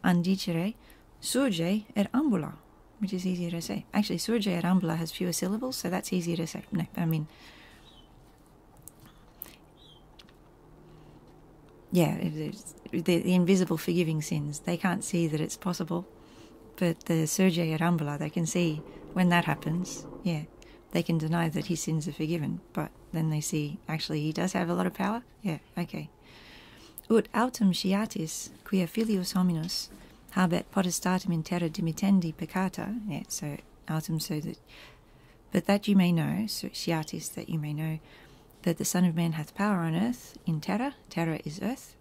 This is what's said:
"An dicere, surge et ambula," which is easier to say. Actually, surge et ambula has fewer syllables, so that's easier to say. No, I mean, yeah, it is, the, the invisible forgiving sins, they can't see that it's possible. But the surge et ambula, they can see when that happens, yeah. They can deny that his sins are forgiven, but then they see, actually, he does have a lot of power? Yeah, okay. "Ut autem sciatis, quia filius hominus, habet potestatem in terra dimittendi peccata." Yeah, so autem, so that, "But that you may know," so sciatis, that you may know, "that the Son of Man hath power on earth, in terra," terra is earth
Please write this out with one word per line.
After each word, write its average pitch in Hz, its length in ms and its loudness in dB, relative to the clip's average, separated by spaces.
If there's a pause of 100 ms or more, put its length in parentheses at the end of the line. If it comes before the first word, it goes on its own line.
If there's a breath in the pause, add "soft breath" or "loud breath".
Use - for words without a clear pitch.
"An 175 200 4
dicere, 185 520 0 (460 loud breath)
surge 208 640 0 (100)
et 202 180 0
ambula," 262 420 2 (460)
which 196 120 0
is 185 140 -2
easier 175 240 -2
to 170 100 -4
say. - 320 -6
Actually, 208 260 2
surge 220 300 0
et 175 160 0
ambula 175 320 4
has 165 160 -4
fewer 180 200 -2
syllables, 220 440 -2
so 185 140 -4
that's 185 220 -2
easier 170 240 0
to 165 100 -2
say. - 160 -8 (100)
No, - 140 0 (100)
I 170 80 0
mean, 156 220 2 (4000 loud breath)
yeah, 160 240 4
it 165 180 -4
is, - 400 -10 (160)
the, - 100 -2
the 175 340 2
invisible 180 420 4
forgiving 160 460 0
sins, 147 380 -4
they 175 160 -2
can't 180 280 -2
see 170 220 2
that 151 140 0
it's - 160 -4
possible. 180 500 -4 (680 loud breath)
But 170 300 0
the 160 200 2
surge 185 320 4
et 160 220 0
ambula, 156 380 2
they 156 120 -4
can 170 160 -2
see 160 340 0 (320 loud breath)
when 180 160 4
that 175 160 6
happens, 165 640 -2 (160)
yeah. 156 220 -2 (480 loud breath)
They 170 100 2
can 165 160 0
deny 165 300 0
that 147 180 -4
his 170 140 -2
sins 156 280 -2
are 143 40 -6
forgiven, 156 480 -4 (120)
but - 180 -4 (220)
then 160 180 0
they 151 100 0
see, 147 380 -4 (100)
actually, 156 340 -4
he 156 100 -2
does 175 220 -2
have 180 140 0
a 170 60 0
lot 180 120 0
of 180 80 -2
power? 208 280 -2 (200)
Yeah, 165 160 -2 (200)
okay. 160 320 -6 (1000 loud breath)
"Ut 226 240 4
autem 220 400 2
sciatis, 196 800 -2 (140)
quia 185 240 2
filius 214 460 0
hominus, 180 540 0 (440 loud breath)
habet 180 400 2
potestatem 185 600 0
in 160 100 0
terra 170 260 0
dimittendi 165 680 2
peccata." 185 720 -4
Yeah, 151 220 -6
so 147 300 -6 (300)
autem, 160 320 -2
so 151 200 -4
that, - 180 -8 (920 loud breath)
"But 175 140 2
that 202 200 4
you 202 80 6
may 175 180 8
know," 160 360 2
so - 200 -6
sciatis, - 680 -4
that - 140 -10
you 160 100 -2
may 147 140 -4
know, 160 260 -2 (640 loud breath)
"that 170 160 2
the - 60 -2
Son 180 200 4
of 170 100 4
Man 165 180 2
hath 156 220 -6
power 202 260 2
on 165 140 0
earth, 226 500 -2
in 156 160 0
terra," 233 340 -2 (140)
terra 165 360 0
is 156 180 -8
earth 233 380 -6